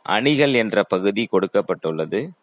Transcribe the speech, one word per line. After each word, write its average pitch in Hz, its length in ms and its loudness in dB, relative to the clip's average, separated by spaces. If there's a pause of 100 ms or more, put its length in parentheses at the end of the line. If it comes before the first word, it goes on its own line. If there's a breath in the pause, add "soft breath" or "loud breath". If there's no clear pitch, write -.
அணிகள் 139 520 2
என்ற 107 280 2
பகுதி 98 500 -2
கொடுக்கப்பட்டுள்ளது. 90 880 -2 (220)